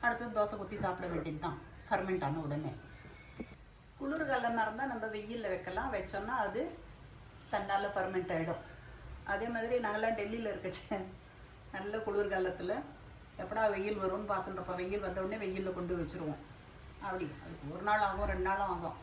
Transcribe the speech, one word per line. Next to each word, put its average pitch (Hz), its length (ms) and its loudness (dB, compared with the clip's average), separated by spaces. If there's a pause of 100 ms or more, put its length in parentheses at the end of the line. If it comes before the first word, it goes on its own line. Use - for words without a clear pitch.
அடுத்தது 233 320 2
தோசை 208 260 6
ஊத்தி 196 220 -4
சாப்பிட 185 280 0
வேண்டியது 156 320 -2
தான் 156 140 -2 (300)
ஃபெர்மெண்ட் 190 380 4
ஆன 156 200 2
உடனே. 147 240 0 (1300)
குளிர்காலமா 269 640 2
இருந்தா 226 280 -2
நம்ம 220 120 -2 (120)
வெயில்ல 214 360 -4
வைக்கலாம், 190 420 -2
வச்சோம்னா 202 500 0
அது 214 180 0 (880)
தன்னால 196 420 4
ஃபெர்மெண்ட் 190 400 2
ஆயிடும். 165 260 0 (680)
அதே 202 240 2
மாதிரி 226 280 2
நாங்கெல்லாம் 214 360 4
டெல்லியில 214 340 0
இருக்கச்சே 190 440 -4 (760)
நல்ல 202 300 -2
குளிர்காலத்துல 190 680 2 (680)
எப்படா 208 200 0 (120)
வெயில் 202 280 2
வரும்னு 208 300 2
பார்த்துட்டு 185 280 0
இருப்போம். 180 220 -2
வெயில் 196 240 0
வந்த 185 180 0
உடனே 208 200 0
வெயில்ல 185 340 0
கொண்டு 175 220 0
வச்சிருவோம். 156 420 -2 (640)
அப்படி 185 200 0 (180)
அதுக்கு 143 320 -6
ஒரு 180 140 -4
நாள் 208 180 8
ஆகும், 190 240 4
ரெண்டு 185 180 4
நாளும் 196 240 4
ஆகும். 170 300 -2